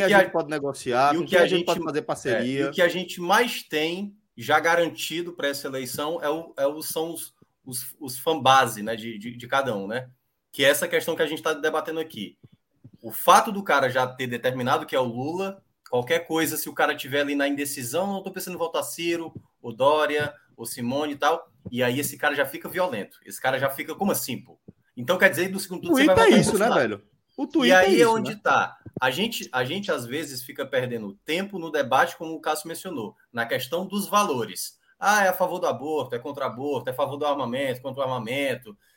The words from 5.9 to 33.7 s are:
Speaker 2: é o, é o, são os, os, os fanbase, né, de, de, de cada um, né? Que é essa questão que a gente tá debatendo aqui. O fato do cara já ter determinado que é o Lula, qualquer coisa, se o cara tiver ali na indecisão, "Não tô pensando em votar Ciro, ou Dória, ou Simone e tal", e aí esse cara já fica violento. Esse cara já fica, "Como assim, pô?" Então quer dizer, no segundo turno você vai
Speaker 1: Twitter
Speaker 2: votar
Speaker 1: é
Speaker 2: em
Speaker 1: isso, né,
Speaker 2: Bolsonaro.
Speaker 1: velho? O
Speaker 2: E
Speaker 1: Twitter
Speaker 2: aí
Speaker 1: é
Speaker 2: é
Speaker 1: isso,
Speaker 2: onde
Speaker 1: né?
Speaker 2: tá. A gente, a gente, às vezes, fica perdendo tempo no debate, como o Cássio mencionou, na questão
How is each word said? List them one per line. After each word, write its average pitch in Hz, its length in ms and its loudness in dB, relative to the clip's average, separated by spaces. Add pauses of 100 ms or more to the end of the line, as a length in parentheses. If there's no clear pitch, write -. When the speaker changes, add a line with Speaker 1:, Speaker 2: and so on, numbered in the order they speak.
Speaker 2:
é 147 80 0
o, 160 280 -4
é 139 80 0
o, 151 160 -2
são 165 320 -6
os, - 200 -14 (320)
os, - 340 -10
os 135 200 -10
fanbase, 131 640 4
né, 110 140 -4
de, 113 220 -10
de, 113 180 -12
de 120 120 -14
cada 135 280 0
um, 98 120 -6
né? 123 220 -6 (420)
Que - 140 0
é 139 40 8
essa 180 180 2
questão 165 280 -2
que 165 60 -2
a 160 60 4
gente 151 140 -6
tá 160 120 0
debatendo 151 460 -2
aqui. 113 380 -10 (640)
O 113 100 -12
fato 208 400 6
do 196 120 -6
cara 139 260 2
já 127 180 2
ter 127 200 -6
determinado 127 580 0
que 151 100 -6
é 135 40 4
o 131 40 2
Lula, 156 580 -6 (280)
qualquer 123 380 0
coisa, 156 300 0
se 151 120 -6
o - 40 -10
cara 147 220 2
tiver 143 260 -2
ali 143 140 -2
na 143 120 2
indecisão, 143 680 -4
"Não 190 100 -6
tô 196 80 -10
pensando 185 240 -10
em - 20 -10
votar 160 260 -2
Ciro, 170 500 -4 (280)
ou 120 120 -10
Dória, 147 600 2 (220)
ou 117 100 -14
Simone 135 480 -4
e - 40 -8
tal", 151 320 0 (220)
e 120 120 -2
aí 123 160 2
esse 139 180 -6
cara 147 180 0
já 143 100 2
fica - 240 -8
violento. 113 560 -4
Esse - 160 -14
cara 135 180 0
já 135 100 0
fica, 151 260 -8
"Como 202 160 0
assim, 127 300 -4
pô?" - 180 -20 (380)
Então 127 200 0
quer 185 120 6
dizer, 175 200 0
no 190 100 -4
segundo - 220 -8
turno 339 160 2
você 269 80 6
vai - 100 6
Speaker 1:
Twitter 466 100 8
Speaker 2:
votar 370 80 8
Speaker 1:
é - 40 8
Speaker 2:
em 190 40 10
Speaker 1:
isso, 190 160 2
né, 196 100 4
Speaker 2:
Bolsonaro. 123 220 2
Speaker 1:
velho? 101 140 -8 (340)
O 262 60 -4
Speaker 2:
E - 40 -2
Speaker 1:
Twitter 277 300 6
Speaker 2:
aí 370 80 8 (100)
Speaker 1:
é - 40 6
Speaker 2:
é - 20 6
Speaker 1:
isso, 226 140 6
Speaker 2:
onde - 200 -2
Speaker 1:
né? - 80 -16
Speaker 2:
tá. 123 340 2 (220)
A 131 120 2
gente, 190 420 -4
a 127 100 0
gente, 190 260 -4
às 139 160 -2
vezes, 139 380 -8
fica 135 220 -8
perdendo 117 480 -4 (100)
tempo 190 340 -4
no 165 140 -8
debate, 143 460 2
como 160 160 -10
o 156 80 -10
Cássio 156 260 -4
mencionou, 160 480 -10 (160)
na 117 140 -4
questão 160 420 -4